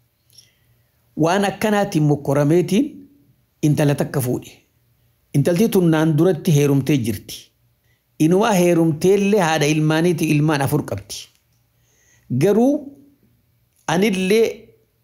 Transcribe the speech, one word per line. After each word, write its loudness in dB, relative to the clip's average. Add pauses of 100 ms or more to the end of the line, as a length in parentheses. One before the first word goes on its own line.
(1160)
Waan 0
akkanaatiin -2
mokkorameetiin 0 (760)
intala 2
takka -4
fuudhe. -6 (840)
Intalti 2
tun 2
naan 2
duratti 2
heerumtee 2
jirti. -6 (840)
Inumaa 2
heerumteellee 2
haadha 0
ilmaaniiti 0
ilmaan 0
afur -2
qabdi. -10 (1160)
Garuu 2 (1120)
anillee 0 (580)